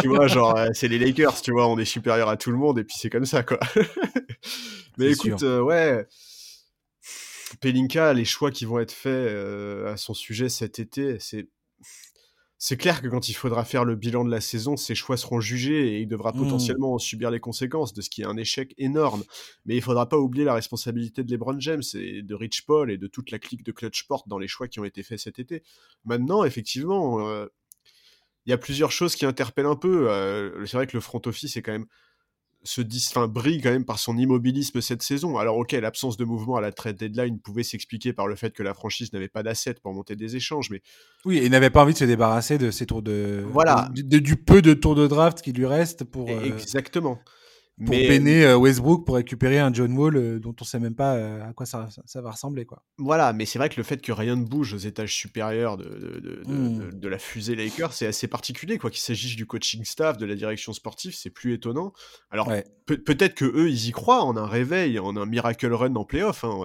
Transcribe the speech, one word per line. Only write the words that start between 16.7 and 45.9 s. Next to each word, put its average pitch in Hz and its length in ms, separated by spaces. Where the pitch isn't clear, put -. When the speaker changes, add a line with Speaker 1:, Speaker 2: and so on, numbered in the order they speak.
Speaker 1:
en 117 40
subir 113 340
les 117 80
conséquences 123 520
de 104 100
ce - 60
qui - 140
est - 20
un 104 120
échec 131 420
énorme. 135 460
Mais 117 80
il 120 80
faudra 120 260
pas 156 100
oublier 135 260
la 135 100
responsabilité 117 720
de 120 80
LeBron 123 260
James 147 240
et 98 280
de 101 120
Rich 107 300
Paul 147 280
et 98 60
de 95 100
toute - 240
la 110 80
clique 120 240
de 113 80
Clutchport - 560
dans 101 100
les 95 80
choix 123 220
qui - 100
ont 104 60
été 98 180
faits 107 160
cet - 220
été. 160 240
Maintenant, 127 400
effectivement, 131 840
euh, 104 180
il 120 40
y - 20
a 123 60
plusieurs 139 340
choses 175 240
qui 147 100
interpellent 135 400
un 147 100
peu. 175 320
Euh, 98 580
c'est 123 100
vrai 131 100
que 127 100
le 110 40
front 113 260
office 123 300
est 107 60
quand 110 100
même, 110 140
se - 160
dis-, 120 300
enfin, 120 160
brille 123 340
quand 127 120
même 127 120
par 107 140
son 117 180
immobilisme 127 640
cette 117 220
saison. 143 340
Alors, 110 220
ok, 120 140
l'absence 113 440
de 123 80
mouvement 117 300
à 117 60
la 104 100
trade 104 260
deadline 110 440
pouvait 110 240
s'expliquer 117 480
par 101 160
le 104 80
fait 113 160
que - 100
la 98 100
franchise - 400
n'avait 95 160
pas 110 140
d'assets 117 320
pour 98 180
monter 98 220
des 110 220
échanges, 131 340
mais 98 100
Speaker 2:
Oui, 185 140
et 123 80
il 123 40
n'avait 131 200
pas 151 120
envie 143 100
de 156 60
se 139 60
débarrasser 117 540
de 123 120
ses 104 160
tours 110 160
de, 101 480
Speaker 1:
Voilà. 143 440
Speaker 2:
de, 135 80
de, 139 180
du 147 160
peu 185 260
de 156 120
tours 151 200
de 147 140
draft 165 340
qui 135 100
lui 123 140
reste 160 380